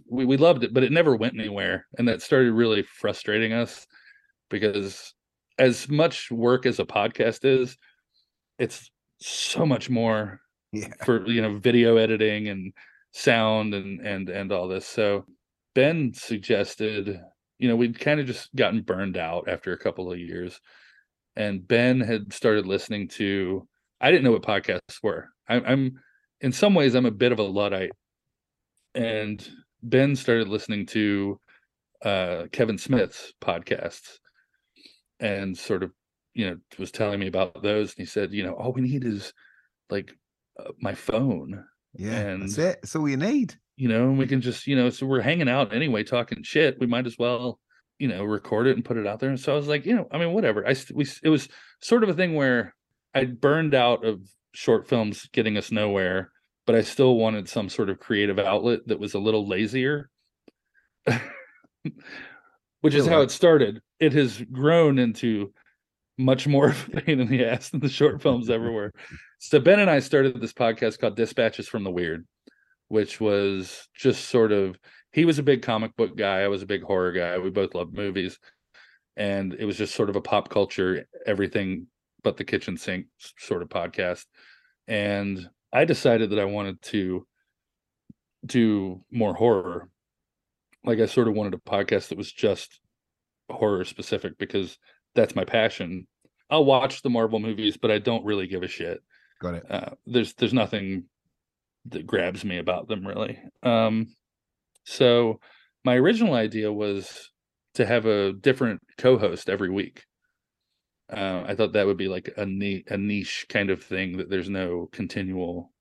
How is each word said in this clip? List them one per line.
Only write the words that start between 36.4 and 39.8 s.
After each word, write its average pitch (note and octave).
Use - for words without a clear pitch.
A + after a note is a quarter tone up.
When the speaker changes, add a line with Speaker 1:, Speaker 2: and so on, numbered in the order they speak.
Speaker 1:
know, F2
was F#2+
telling G2+
me F#2+
about F#2
those. G#2
And -
he F2+
said, G2+
you G2+
know, F#2
"All B2+
we C3
need B2+
is, G#2